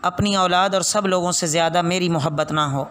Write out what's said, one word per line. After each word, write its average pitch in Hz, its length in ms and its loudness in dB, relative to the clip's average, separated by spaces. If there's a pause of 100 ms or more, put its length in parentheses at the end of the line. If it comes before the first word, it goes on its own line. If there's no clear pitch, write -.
अपनी 196 340 0
औलाद 185 360 2
और 190 100 2
सब 208 220 -2
लोगों 180 260 0
से 175 160 -2
ज़्यादा 165 360 2
मेरी 180 260 0
मोहब्बत 151 420 -2
ना 151 140 0
हो। 135 240 -4